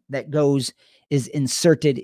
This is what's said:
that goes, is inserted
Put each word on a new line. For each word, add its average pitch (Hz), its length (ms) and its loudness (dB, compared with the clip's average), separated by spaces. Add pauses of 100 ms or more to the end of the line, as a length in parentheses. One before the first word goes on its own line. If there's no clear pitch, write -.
that 139 220 -8
goes, 143 420 0 (380)
is 139 160 0
inserted 143 760 0